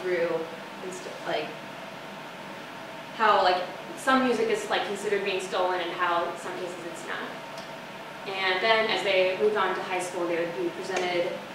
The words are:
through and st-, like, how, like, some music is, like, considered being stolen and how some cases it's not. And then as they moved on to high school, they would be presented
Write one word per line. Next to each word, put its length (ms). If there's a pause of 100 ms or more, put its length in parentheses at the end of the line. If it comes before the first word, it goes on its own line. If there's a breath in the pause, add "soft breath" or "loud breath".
through 280 (540)
and 80
st-, 220 (120)
like, 200 (1700)
how, 260
like, 220 (340)
some 280
music 240
is, 200
like, 160
considered 380
being 160
stolen 400
and 120
how 340 (120)
some 180
cases 200 (160)
it's 160
not. 1300
And 260
then 280
as 140
they 380
moved 140
on 200
to 80
high 180
school, 260
they 80
would 220
be 120
presented 640 (240)